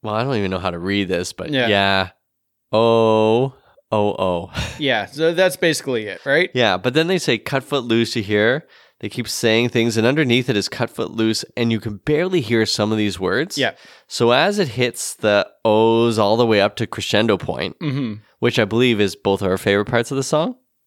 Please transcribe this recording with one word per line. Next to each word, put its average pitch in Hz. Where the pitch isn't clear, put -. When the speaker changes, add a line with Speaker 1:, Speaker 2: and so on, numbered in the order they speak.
Speaker 1:
well, 107
I 113
don't 135
even 101
know 92
how 92
to 87
read 98
this, 90
but -
Speaker 2:
Yeah. 131
Speaker 1:
yeah. 98
Oh, 113
oh, 104
oh. 90
<laughs> -
Speaker 2:
Yeah, 123
so 160
that's 185
basically 135
it, 95
right? 160
Speaker 1:
Yeah, 110
but 113
then 160
they 185
say, 135
"Cut 135
foot 139
loose," 117
you 113
hear. 107
They 110
keep 117
saying 117
things, 117
and 110
underneath 127
it 113
is 98
"Cut 120
foot -
loose," 110
and 117
you 113
can 104
barely 165
hear 110
some 107
of 110
these 101
words. 95
Speaker 2:
Yeah. 123
Speaker 1:
So 120
as 180
it 165
hits 120
the 104
O's 113
all 104
the 120
way 107
up 101
to 110
crescendo 107
point, 80
Speaker 2:
Mm-hmm. 135
Speaker 1:
which 120
I 110
believe 113
is 95
both 98
our 95
favorite 101
parts 117
of 135
the 135
song. 165